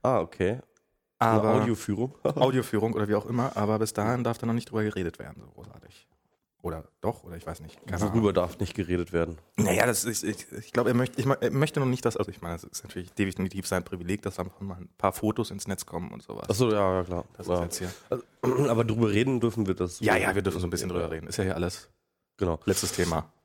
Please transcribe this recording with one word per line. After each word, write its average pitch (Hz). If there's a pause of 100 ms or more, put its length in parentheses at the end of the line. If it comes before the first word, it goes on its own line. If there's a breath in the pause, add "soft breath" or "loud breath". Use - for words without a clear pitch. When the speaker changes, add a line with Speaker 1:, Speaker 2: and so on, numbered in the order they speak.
Speaker 1:
Ah, 123
okay. 95 (580)
Speaker 2:
Aber 110
Speaker 1:
Eine 107
Audioführung. 113
<laughs> -
Speaker 2:
Audioführung 127
oder 104
wie 104
auch 104
immer, 120
aber 104
bis 110
dahin 117
darf 117
da -
noch 117
nicht 117
drüber 107
geredet 95
werden, -
so -
großartig. - (560)
Oder 80 (160)
doch, 110
oder 85
ich -
weiß 80
nicht. 80
Keine 92
Speaker 1:
Worüber 104
Speaker 2:
Ahnung. 101
Speaker 1:
darf 87
nicht 98
geredet 87
werden? 82 (180)
Speaker 2:
Naja, 110
das 110
ist, 110
ich, 101
ich -
glaub, 120
er 123
möcht-, 123
ich 120
mö-, 135
er 123
möchte 147
noch 135
nicht, 127
dass, 113
also 95
ich -
meine, 85
das -
ist -
natürlich 90
definitiv 95
sein 92
Privileg, 90
dass -
einfach 92
mal 98
ein 90
paar 98
Fotos 107
ins 101
Netz -
kommen 87
und -
sowas. -
Speaker 1:
Ach 107
so, 113
ja, 98
ja, 92
klar. 87 (140)
Speaker 2:
Das 87
Speaker 1:
Ja. 90
Speaker 2:
ist 87
jetzt 85
hier. 90 (200)
Speaker 1:
Also, 123 (180)
<clears throat> 127
aber 117
drüber 113
reden 120
dürfen 113
wir 92
das. 90
Speaker 2:
Ja, 107
ja, 98
wir 98
dürfen 90
so 90
ein 87
bisschen 90
Speaker 1:
Ja. 85
Speaker 2:
drüber 82
reden. 80
Ist -
ja 101
hier 92
alles 87 (480)
Speaker 1:
Genau. 85
Speaker 2:
letztes 92
Thema. 82 (120)